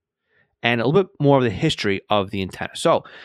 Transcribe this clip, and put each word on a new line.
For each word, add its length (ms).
and 180
a 60
little 160
bit 180
more 160
of 80
the 60
history 580
of 220
the 100
antenna. 320
So, 320